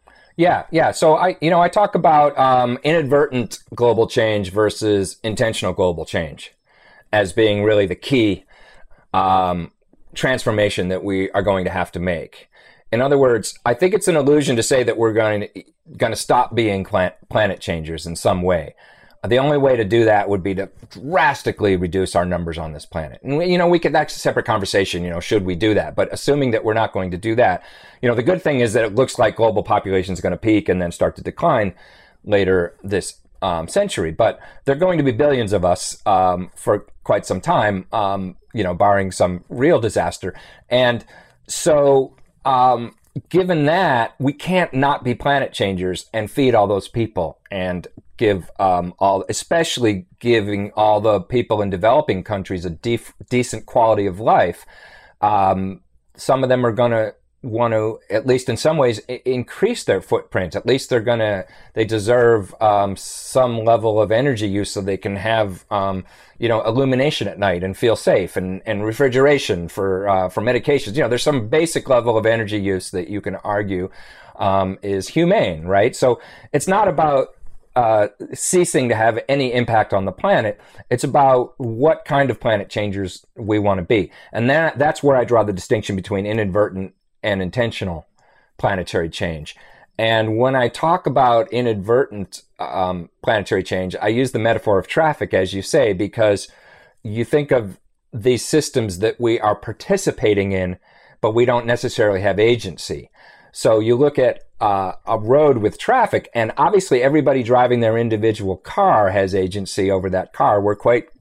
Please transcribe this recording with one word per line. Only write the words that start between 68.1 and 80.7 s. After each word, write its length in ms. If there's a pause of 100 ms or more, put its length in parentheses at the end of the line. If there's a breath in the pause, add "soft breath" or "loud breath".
and, 300
and 180
refrigeration 840
for, 400
uh, 200
for 140
medications. 540
You 60
know, 60
there's 140
some 260
basic 400
level 280
of 100
energy 320
use 320
that 180
you 120
can 160
argue, 540 (460 loud breath)
um, 460
is 260
humane, 580
right? 280
So 260 (320 loud breath)
it's 140
not 220
about, 480 (380)
uh, 340 (240)
ceasing 560
to 60
have 240 (100)
any 240
impact 400
on 120
the 80
planet. 460 (320 loud breath)